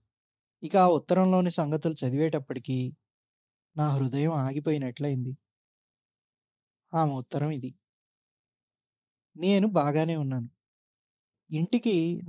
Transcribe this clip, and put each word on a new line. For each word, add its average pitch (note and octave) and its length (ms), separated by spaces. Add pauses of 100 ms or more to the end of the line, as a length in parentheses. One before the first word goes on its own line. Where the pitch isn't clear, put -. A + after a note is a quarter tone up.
(640)
ఇక E3 140
ఆ F#3 100
ఉత్తరంలోని F3+ 640
సంగతులు D#3 420
చదివేటప్పటికి C3 1040 (800)
నా D3+ 120
హృదయం C#3 420
ఆగిపోయినట్లయింది. C#3 1080 (1600)
ఆమె D#3 200
ఉత్తరం C#3 380
ఇది. C3 240 (1600)
"నేను F#3 300
బాగానే D#3+ 480
ఉన్నాను. C3 340 (1040)
ఇంటికి E3+ 760